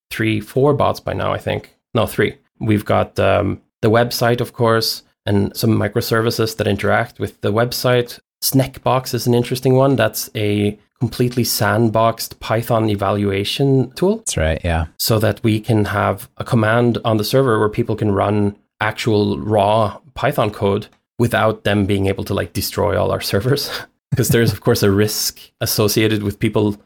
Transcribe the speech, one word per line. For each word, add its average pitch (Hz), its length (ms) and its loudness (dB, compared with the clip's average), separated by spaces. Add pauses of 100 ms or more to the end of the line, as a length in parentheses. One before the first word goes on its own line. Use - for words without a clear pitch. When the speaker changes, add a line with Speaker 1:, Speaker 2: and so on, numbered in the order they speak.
(100)
Speaker 1:
three, 110 300 -2
four 135 340 0
bots 101 260 0
by 92 140 -6
now, 98 180 -4
I 98 60 -4
think. 98 360 -6 (200)
No, 110 120 2
three. - 300 -2 (240)
We've 107 240 2
got, 101 340 -2
um, 98 440 0 (180)
the 117 100 2
website, 120 520 2
of 117 100 -8
course, 113 500 0 (220)
and 101 320 0
some 113 140 0
microservices 110 880 0
that 104 100 0
interact 104 500 -2
with - 220 -8
the 107 120 -2
website. 120 680 0 (240)
Snackbox 127 720 0
is 117 120 -2
an 123 60 2
interesting 127 420 2
one. 135 220 4
That's 110 400 -2
a 104 420 0 (220)
completely 120 440 0
sandboxed 113 960 0
Python 113 500 0
evaluation 104 1040 0
tool. 208 260 0
Speaker 2:
That's - 180 -8
right, 80 260 0
yeah. 82 240 -2 (120)
Speaker 1:
So 110 200 0
that 104 240 -2
we 110 180 2
can 107 260 0
have 101 500 -2
a - 80 -6
command 117 600 2
on 113 120 0
the 107 80 0
server 127 340 2
where 107 100 2
people 117 280 -2
can 107 160 0
run 101 420 0 (260)
actual 104 580 0
raw 104 600 0 (160)
Python 123 360 -2
code 101 380 -2 (300)
without 110 460 0
them 101 220 2
being 98 200 0
able 98 180 -4
to, 101 100 -6
like, 92 180 -4
destroy 95 480 -2
all 95 120 0
our 98 80 -4
servers. - 560 -2
<laughs> - 400 -8
'Cause 117 120 0
there's, 117 240 2
of - 80 -8
course, - 220 0
a 101 80 4
risk 104 500 0 (220)
associated 110 600 0
with 101 160 -4
people 107 480 0